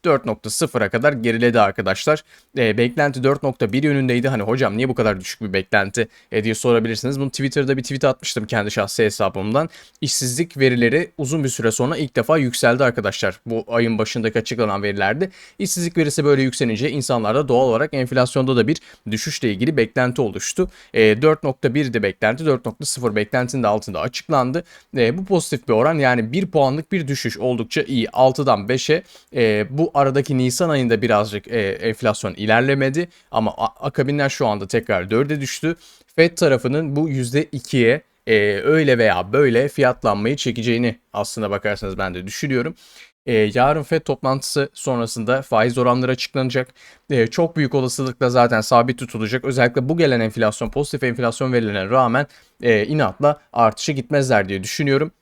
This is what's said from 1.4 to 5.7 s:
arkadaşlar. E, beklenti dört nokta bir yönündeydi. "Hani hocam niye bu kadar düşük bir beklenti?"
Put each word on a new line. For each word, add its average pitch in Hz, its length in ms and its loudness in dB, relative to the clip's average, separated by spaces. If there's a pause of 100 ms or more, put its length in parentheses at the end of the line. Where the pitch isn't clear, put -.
arkadaşlar. 98 640 0 (340)
E, 110 200 0
beklenti 127 460 -2
dört 135 180 0
nokta 127 300 -2
bir 135 100 0
yönündeydi. 131 460 0
"Hani 120 140 -2
hocam 110 340 0
niye 131 120 -2
bu 127 60 -4
kadar 107 260 0
düşük - 200 -12
bir 101 120 -6
beklenti?" 98 560 0 (240)